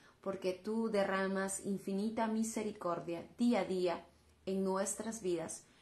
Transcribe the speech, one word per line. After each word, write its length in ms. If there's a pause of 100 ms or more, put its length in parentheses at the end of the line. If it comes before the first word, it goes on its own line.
(200)
porque 340
tú 360
derramas 760
infinita 640
misericordia 1000 (120)
día 240
a 40
día 400 (400)
en 180
nuestras 580
vidas. 440 (160)